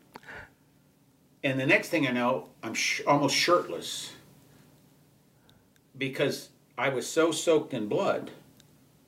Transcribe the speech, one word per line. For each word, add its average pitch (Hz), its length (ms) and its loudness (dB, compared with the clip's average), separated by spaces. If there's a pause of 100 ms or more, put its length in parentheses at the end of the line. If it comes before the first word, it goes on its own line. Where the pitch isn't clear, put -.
(1400)
And 135 160 0
the 131 80 0
next 208 220 2
thing 147 180 2
I 127 40 0
know, 120 380 0 (140)
I'm 113 100 -8
sh-, - 320 -2
almost 143 300 4
shirtless - 760 0 (1900)
because 135 520 -2 (280)
I 131 120 0
was 123 200 -4
so 160 220 4
soaked 156 420 2
in 107 140 -4
blood. 170 440 -2 (760)